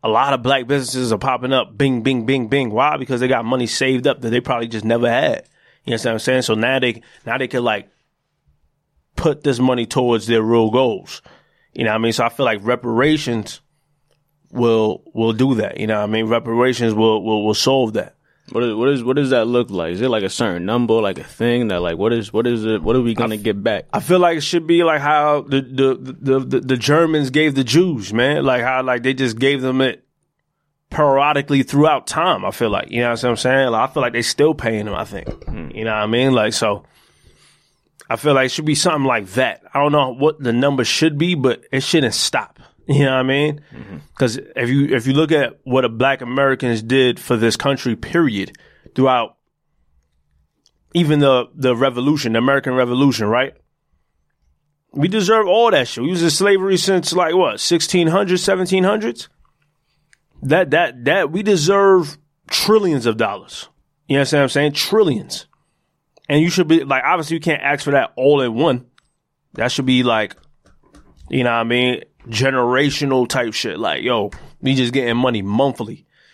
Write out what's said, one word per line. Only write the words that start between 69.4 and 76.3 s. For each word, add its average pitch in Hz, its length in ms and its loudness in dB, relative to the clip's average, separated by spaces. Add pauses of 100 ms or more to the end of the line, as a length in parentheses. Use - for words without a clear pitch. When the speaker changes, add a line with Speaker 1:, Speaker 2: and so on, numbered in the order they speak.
Speaker 1:
That 120 180 -2
should 135 140 -4
be, 127 180 2
like, 110 320 0 (960)
you 127 160 -2
know 120 60 2
what 117 80 0
I 117 40 -2
mean, 123 380 0 (260)
generational 131 1000 0
type 120 260 -4
shit. 95 260 -6
Like, 80 240 -4
yo, 107 280 -2 (300)
we 135 140 0
just 123 180 0
getting 120 240 0
money 120 240 0
monthly. 113 640 -2 (280)